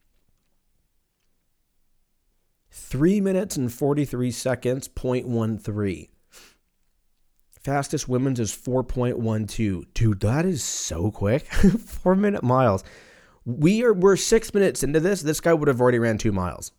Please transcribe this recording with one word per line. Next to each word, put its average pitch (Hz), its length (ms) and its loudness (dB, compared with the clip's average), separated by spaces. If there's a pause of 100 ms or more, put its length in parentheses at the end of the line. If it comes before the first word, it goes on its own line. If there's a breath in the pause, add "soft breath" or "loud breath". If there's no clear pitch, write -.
(2750)
Three 175 480 0
minutes 190 380 -2
and 123 160 -2
forty-three 139 580 -2
seconds, 127 560 -4
point 127 400 -4
one 113 300 -2
three. 101 540 -6 (1400 loud breath)
Fastest 139 580 -4
women's 127 320 0
is 107 140 -2
four 127 300 -2
point 123 340 -2
one 110 300 -2
two. 101 380 -2 (100)
Dude, 107 240 2
that 131 260 0
is 185 180 -2
so - 460 -4
quick. 107 360 -2
<laughs> - 400 4
Four - 300 0
minute 202 280 0
miles. 123 400 4 (600 loud breath)
We 160 400 2
are, 240 80 6
we're 190 260 6
six - 360 0
minutes 190 300 2
into 143 160 2
this. 180 240 0
This 147 180 -2
guy 170 120 4
would 147 140 2
have 123 140 2
already 123 160 4
ran 113 220 0
two 110 120 0
miles, 90 480 -4